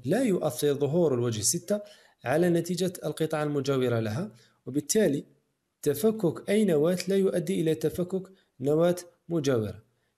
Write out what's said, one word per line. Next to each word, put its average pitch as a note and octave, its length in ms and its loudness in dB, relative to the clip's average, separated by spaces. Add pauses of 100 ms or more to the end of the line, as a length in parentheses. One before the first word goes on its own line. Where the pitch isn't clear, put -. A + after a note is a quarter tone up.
لا G3 180 0
يؤثر D#3 500 0
ظهور C#3+ 400 2
الوجه A#2+ 280 0
ستة G3 400 -2 (420)
على D#3+ 260 2
نتيجة F3 440 -2 (120)
القطعة D#3 380 -4
المجاورة C3 560 0
لها، A2+ 320 -4 (340)
وبالتالي D3 600 0 (560)
تفكك F3+ 680 0
أي G#3+ 160 4
نواة E3+ 320 4 (100)
لا F#3+ 80 0
يؤدي F#3+ 460 0
إلى D#3+ 140 2
تفكك F3+ 560 -4 (280)
نواة D#3+ 360 2 (340)
مجاورة. C3 540 -2 (340)